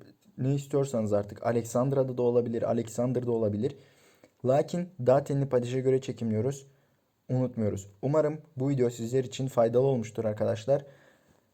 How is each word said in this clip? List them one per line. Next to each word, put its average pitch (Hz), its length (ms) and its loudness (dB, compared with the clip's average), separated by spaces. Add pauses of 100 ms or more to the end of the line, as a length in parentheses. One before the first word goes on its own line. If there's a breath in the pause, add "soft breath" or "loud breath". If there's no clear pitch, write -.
(380)
ne 135 180 0
istiyorsanız 135 580 0
artık. 101 320 -2
Alexandra 123 600 0
da, 127 100 -6
da 123 40 0
olabilir, 120 420 2
Alexander 120 640 -2
da 120 60 0
olabilir. 110 460 0 (680 soft breath)
Lakin 160 440 0 (180)
datenli 139 420 2
padişe 123 320 0
göre 131 200 2
çekimliyoruz. 117 680 -4 (600 soft breath)
Unutmuyoruz. 113 580 -2 (140)
Umarım 151 400 2 (160)
bu 131 120 0
video 123 200 2
sizler 117 340 -2
için 127 240 -6
faydalı 120 400 4
olmuştur 117 380 -2
arkadaşlar. 110 600 -2 (680 soft breath)